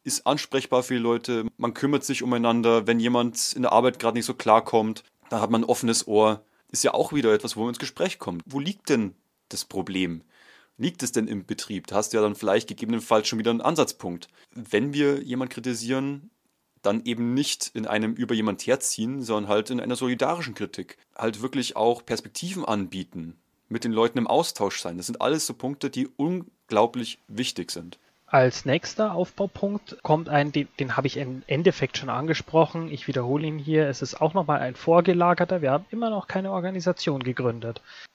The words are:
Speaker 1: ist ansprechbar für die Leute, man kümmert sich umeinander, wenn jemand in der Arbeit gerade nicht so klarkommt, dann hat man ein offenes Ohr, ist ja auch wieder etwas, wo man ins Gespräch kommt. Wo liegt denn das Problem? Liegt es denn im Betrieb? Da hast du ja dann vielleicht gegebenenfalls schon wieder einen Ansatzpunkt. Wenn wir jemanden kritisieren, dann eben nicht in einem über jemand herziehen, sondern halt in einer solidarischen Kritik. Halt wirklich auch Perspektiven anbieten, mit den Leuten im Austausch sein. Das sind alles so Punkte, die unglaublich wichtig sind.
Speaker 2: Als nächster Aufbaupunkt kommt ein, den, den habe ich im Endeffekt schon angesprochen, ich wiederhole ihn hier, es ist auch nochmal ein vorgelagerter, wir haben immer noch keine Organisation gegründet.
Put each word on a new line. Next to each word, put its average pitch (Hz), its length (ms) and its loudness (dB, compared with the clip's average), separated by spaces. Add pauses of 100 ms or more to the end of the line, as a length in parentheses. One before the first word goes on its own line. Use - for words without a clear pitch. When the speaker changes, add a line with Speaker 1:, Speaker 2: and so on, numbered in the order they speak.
Speaker 1:
ist - 240 -4
ansprechbar 131 560 0
für 131 100 -4
die 123 60 0
Leute, 117 460 0 (120)
man 117 160 -2
kümmert 139 300 0
sich 131 180 -4
umeinander, 117 640 4
wenn 117 140 4
jemand 120 540 2
in 127 100 -2
der - 80 4
Arbeit 123 260 6
gerade 117 200 0
nicht 110 80 -2
so 127 80 -4
klarkommt, 110 680 4 (260)
dann 110 120 -2
hat 110 80 0
man 113 120 4
ein - 80 -2
offenes 113 380 2
Ohr, 107 360 4 (280)
ist - 120 -2
ja - 100 4
auch - 200 0
wieder 117 200 4
etwas, 107 220 0
wo 107 60 -4
man 117 80 0
ins 120 100 -8
Gespräch 170 400 -4
kommt. 87 260 -6
Wo 135 140 -6
liegt 160 300 -6
denn 110 260 2 (340)
das - 160 -8
Problem? 90 560 -2 (560)
Liegt 135 260 -4
es 120 100 -4
denn 110 140 0
im 104 180 -6
Betrieb? - 420 -8
Da - 80 -10
hast 104 160 0
du 117 60 0
ja 107 60 4
dann 104 120 0
vielleicht 104 320 2
gegebenenfalls 110 600 0
schon 110 120 -4
wieder 110 120 0
einen 117 100 0
Ansatzpunkt. 117 640 -2 (260)
Wenn 120 400 -2
wir 143 300 2
jemanden 127 300 -6
kritisieren, 131 760 -4 (520)
dann 107 240 0
eben 120 280 -2
nicht - 400 -2
in 110 140 -6
einem 110 260 0
über 117 220 -2
jemand 107 320 -2
herziehen, 127 560 -2
sondern 107 260 -2
halt 104 200 2
in 123 100 -2
einer 120 160 -4
solidarischen 131 580 -2
Kritik. - 440 -10 (180)
Halt 110 260 -4
wirklich 131 340 -4
auch 120 300 2
Perspektiven 170 600 -6
anbieten, 90 720 -6 (320)
mit 113 140 -6
den 117 80 -2
Leuten 113 260 2
im 117 100 0
Austausch 120 540 0
sein. 87 160 -8
Das 90 100 -8
sind 117 140 -6
alles 143 260 0
so 123 60 -8
Punkte, 139 360 -6
die 131 180 -4 (100)
unglaublich 127 1000 0 (100)
wichtig 104 440 -6
sind. 85 260 -12 (300)
Speaker 2:
Als 127 380 4
nächster 170 480 -2
Aufbaupunkt 202 880 -4
kommt 156 260 2
ein, 147 220 2
den, 143 160 -2 (120)
den 131 180 -2
habe 135 100 4
ich - 100 0
im 131 300 -6
Endeffekt 170 500 2
schon 135 120 -6
angesprochen, 160 840 0
ich 143 160 -10
wiederhole 139 400 -2
ihn 156 120 -4
hier, 156 280 2
es 135 140 -4
ist - 180 -8
auch 160 140 2
nochmal 151 260 0
ein 131 160 -4
vorgelagerter, 175 880 4
wir 135 100 2
haben 151 180 0
immer 226 200 -4
noch 208 180 -4
keine 190 240 -4
Organisation 180 720 -2
gegründet. 117 580 -4 (340)